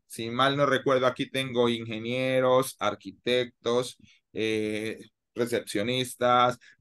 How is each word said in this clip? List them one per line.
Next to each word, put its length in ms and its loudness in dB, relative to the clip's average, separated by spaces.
Si 220 -10
mal 280 2
no 80 4
recuerdo, 420 2
aquí 220 -2
tengo 400 0
ingenieros, 1080 0
arquitectos, 1160 -2
eh, 680 -4
recepcionistas, 1200 0